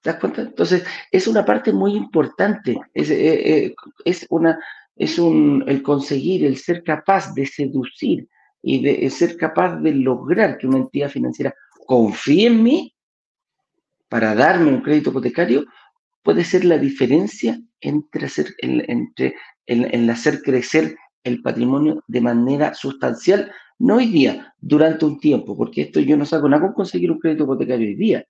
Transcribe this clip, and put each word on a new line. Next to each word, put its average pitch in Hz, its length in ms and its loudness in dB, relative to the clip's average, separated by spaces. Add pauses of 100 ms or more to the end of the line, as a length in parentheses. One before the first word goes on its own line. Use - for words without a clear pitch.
¿Te - 100 -6
das 160 80 -6
cuenta? - 240 -4
Entonces, 175 420 -2 (280)
es 185 160 2
una 220 160 2
parte 214 280 0
muy 196 220 0
importante, 190 800 -2 (160)
es, 151 180 -4
eh, 151 560 2
eh, - 80 -8 (300)
es 180 240 -2
una, 160 300 2 (380)
es 156 220 -4
un, 151 500 4
el 135 140 0
conseguir, 147 640 -2
el 131 120 0
ser 170 260 -6
capaz 165 520 -2
de 135 120 -4
seducir 135 800 -4 (320)
y 131 220 0
de, 139 120 2 (120)
el 135 60 -2
ser 170 240 -2
capaz 165 400 -2
de 156 180 0
lograr 131 640 0
que - 80 -6
una 131 120 2
entidad 139 300 -4
financiera 127 460 -6 (320)
confíe 131 640 2
en 226 140 4
mí 269 320 0 (1120)
para 110 260 0
darme 160 360 4
un 127 120 0
crédito 147 280 2
hipotecario, 131 540 0 (580)
puede 165 220 2
ser 185 200 0
la 170 140 4
diferencia 139 840 0 (200)
entre 147 460 -6
hacer, - 320 -6
en, 127 320 -2
entre, 120 460 -4 (300)
en, 123 280 0
en 117 160 2
hacer 135 320 -2
crecer 143 540 0 (280)
el 123 180 -4
patrimonio 139 640 0
de 123 140 -4
manera 120 540 0
sustancial, 135 800 -2 (280)
no 190 160 4
hoy 254 100 2
día, 147 520 0
durante 160 460 2
un 143 140 -2
tiempo, 120 380 0
porque 117 260 -4
esto 151 180 -2
yo 147 160 2
no 143 100 0
saco 147 220 0
nada 147 140 4
con 196 120 -2
conseguir 175 380 -2
un 156 60 -4
crédito 156 260 -2
hipotecario 123 420 -2
hoy 104 80 -6
día. 185 360 -2